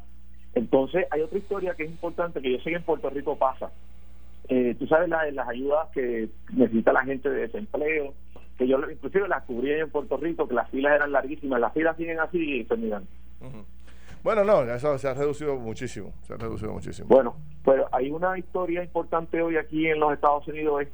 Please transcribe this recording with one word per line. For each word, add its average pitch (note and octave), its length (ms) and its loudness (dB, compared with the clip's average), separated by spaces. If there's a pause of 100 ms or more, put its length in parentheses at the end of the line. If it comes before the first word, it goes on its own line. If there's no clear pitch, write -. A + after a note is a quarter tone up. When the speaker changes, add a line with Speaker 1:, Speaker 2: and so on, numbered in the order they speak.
(520)
Speaker 1:
Entonces, C3+ 600 2
hay D3+ 100 2
otra D#3+ 160 -2
historia F#3+ 380 -2
que D#3 80 -4
es D#3 60 -8
importante, E3 520 -4
que C3 100 0
yo B2 60 0
sé D#3+ 120 -4
que E3 60 -2
en E3+ 60 -4
Puerto D#3 260 0
Rico C#3 300 -4
pasa. B2+ 320 0 (800)
Eh, B2 300 2
tú C3+ 100 -4
sabes E3 200 6
la, D#3+ 220 0
las C3 180 -4
ayudas C#3+ 460 0
que A#2+ 340 -2 (240)
necesita A2+ 400 4
la C3+ 120 4
gente C3+ 260 -2
de B2 120 0
desempleo, C#3 720 -2 (460)
que B2+ 80 2
yo C3+ 100 6
lo-, D3+ 140 0
inclusive D#3 380 0
las D3+ 160 0
cubrí B2+ 280 0
en D#3 160 0
Puerto D3 300 -2
Rico, D#3 280 0
que B2 80 -4
las A#2 140 2
filas C3+ 260 4
eran D3 180 4
larguísimas, C3+ 460 0
las A#2 140 2
filas D#3+ 240 2
siguen E3 240 -4
así D3+ 400 -2
y A2 40 -6
terminan. A2 400 -2 (360)
Speaker 2:
Ujú. B2 240 -10 (600)
Bueno, G#3 180 4
no, G3 200 6
eso B2 360 0
se C3 80 -2
ha C3 80 0
reducido C#3+ 420 -2
muchísimo, A2+ 560 -6 (100)
se A2 120 -10
ha - 20 -10
reducido G#2+ 360 -6
muchísimo. F#2 340 -8
Speaker 1:
Bueno, B2+ 300 8 (280)
pero C3+ 280 6
hay B2+ 180 0
una F3+ 260 0
historia F3+ 460 -2
importante E3 580 -2
hoy E3 160 2
aquí D#3 300 0
en D#3 140 2
los D3+ 120 4
Estados D3 360 4
Unidos, D3+ 340 0
es C#3+ 120 -6